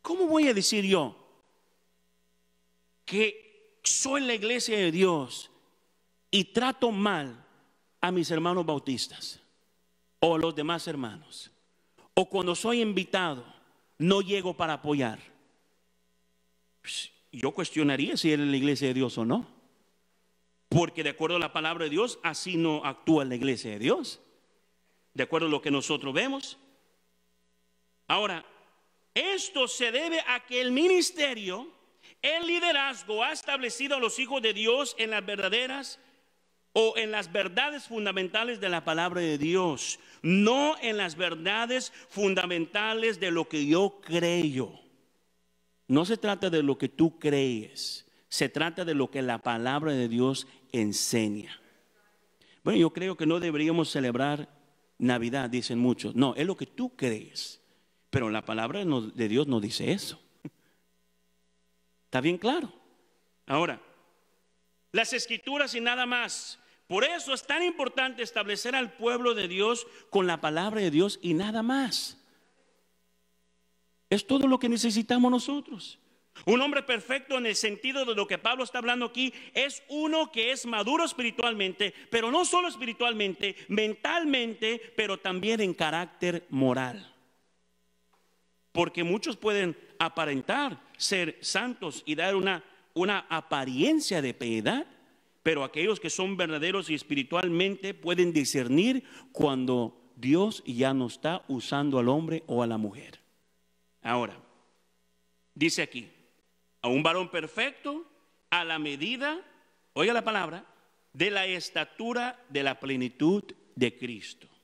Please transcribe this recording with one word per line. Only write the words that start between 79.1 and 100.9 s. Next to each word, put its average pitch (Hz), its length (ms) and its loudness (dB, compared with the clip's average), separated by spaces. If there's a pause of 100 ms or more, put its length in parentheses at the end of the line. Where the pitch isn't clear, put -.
es 262 360 -2
uno 311 420 0
que 233 200 -2
es 262 140 -6
maduro 233 380 0
espiritualmente, 220 880 -2 (160)
pero 233 220 0
no 349 140 4
solo 349 240 2
espiritualmente, 220 840 -2 (120)
mentalmente, 226 1120 0 (140)
pero 196 240 -2
también 196 400 -2
en 185 140 0
carácter 170 760 -2
moral. 127 640 0 (1600)
Porque 170 320 2
muchos 208 320 -2
pueden 202 420 0 (220)
aparentar 165 840 -2 (160)
ser 175 440 -2
santos 196 640 -4
y 151 100 -2
dar 190 200 0
una, 185 280 0 (300)
una 190 360 0
apariencia 160 920 0
de 123 120 -2
piedad, 117 540 -2 (560)
pero 147 200 2
aquellos 170 360 -2
que 160 100 -6
son 190 280 -2
verdaderos 170 520 -2
y 156 40 0
espiritualmente 180 1000 -2
pueden 175 380 2
discernir 147 720 2 (300)
cuando 127 800 0
Dios 165 500 2
ya 131 280 2